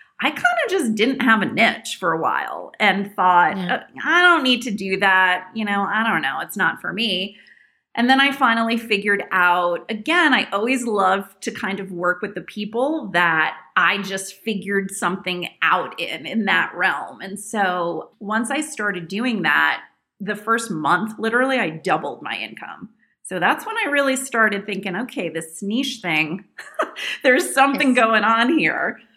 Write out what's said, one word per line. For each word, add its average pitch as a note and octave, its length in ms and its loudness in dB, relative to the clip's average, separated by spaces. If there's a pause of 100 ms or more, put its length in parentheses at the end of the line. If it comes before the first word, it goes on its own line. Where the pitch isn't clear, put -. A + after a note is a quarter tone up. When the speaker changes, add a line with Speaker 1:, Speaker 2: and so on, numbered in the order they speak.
(200)
Speaker 1:
I C#4 120 0
kinda - 140 -2 (240)
just D4 260 0
didn't B3 260 0
have A3 220 4
a - 20 0
niche - 540 -2
for E3+ 120 0
a D#3+ 80 0
while F2 600 -4
and G3+ 360 0
thought, F3+ 420 4
Speaker 2:
Yeah. F3+ 180 -2
Speaker 1:
"Uh, - 40 -2 (240)
I E4+ 180 4
don't F4 220 6
need B3 200 2
to B3+ 80 -6
do F#3+ 260 -4
that. F#3 580 4
You A3 100 -6
know, G3+ 180 0
I G#3 200 0
don't F#3+ 200 0
know. C#3 180 -4
It's D#3+ 160 -10
not E3+ 240 0
for F3+ 120 -8
me." G3 440 -4 (560)
And A#3+ 160 2
then C4 120 6
I C#4 100 4
finally A3+ 460 2
figured G3+ 540 0
out, F3+ 580 2
again, C#4+ 440 2
I G#3+ 180 2
always A#3+ 360 0
love G3 540 0
to G#3+ 100 -6
kind G3 280 -6
of F#3+ 120 -10
work F3 320 -2
with G3+ 120 -6
the F3+ 60 -8
people A3+ 680 -4
that E3 460 4 (200)
I F#3 240 2
just F#3+ 420 -6
figured G3 500 -2
something F3+ 580 -4 (120)
out E3 380 0
in, D#3+ 260 -8
in G3+ 200 -2
that F3 280 2
realm. D3 480 -2
And G3 180 -10
so F3+ 800 -2
once G#3+ 300 -2
I D4 120 -2
started G3+ 460 -6
doing G#3+ 360 -2
that, D3+ 380 2 (420)
the G3+ 120 -4
first A3+ 340 -2
month, F3 480 0
literally, B3 400 0
I F3+ 140 -2
doubled D#3 500 -4
my A2 160 -8
income. - 520 -12 (340)
So F#3 160 -6
that's A#3+ 260 2
when A4+ 180 -6
I D4 60 -2
really C#4 260 2
started G#3+ 520 0
thinking, F#3+ 280 -4
"Okay, G#3+ 340 -4
this E3 340 -10
niche A#3 400 -2
thing, D#3+ 420 -2 (340)
<laughs> - 440 -6
there's C4+ 320 4
something C#4 400 4
Speaker 3:
Yes. A#3 100 4
Speaker 1:
going A3 180 4
on A3+ 340 4
here." F3 420 0 (180)